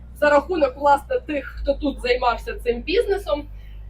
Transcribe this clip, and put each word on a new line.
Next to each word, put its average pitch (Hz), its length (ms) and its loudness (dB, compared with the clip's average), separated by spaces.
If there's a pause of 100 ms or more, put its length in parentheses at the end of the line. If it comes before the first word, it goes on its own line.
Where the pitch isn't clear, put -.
(200)
за 294 100 6
рахунок, 285 460 4
власне, 277 440 2
тих, 277 400 -6
хто 277 140 0
тут 277 260 -4
займався 240 540 0
цим 240 280 -4
бізнесом. 330 600 0 (460)